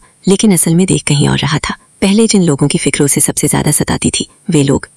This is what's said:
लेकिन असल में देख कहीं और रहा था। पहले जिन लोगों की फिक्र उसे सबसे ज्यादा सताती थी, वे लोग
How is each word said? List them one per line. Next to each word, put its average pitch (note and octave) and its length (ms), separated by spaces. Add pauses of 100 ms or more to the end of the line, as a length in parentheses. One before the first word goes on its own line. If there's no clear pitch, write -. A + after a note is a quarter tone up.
(280)
लेकिन G3 240
असल E3 220
में F#3 120
देख D#3 160
कहीं C#3+ 260
और C3+ 100
रहा D3 200
था। - 180 (240)
पहले G#3 260
जिन G3+ 160
लोगों D3 260
की E3 100
फिक्र - 260
उसे C#3+ 160
सबसे - 280
ज्यादा C#3+ 220
सताती - 400
थी, - 180 (220)
वे D3+ 120
लोग C#3 340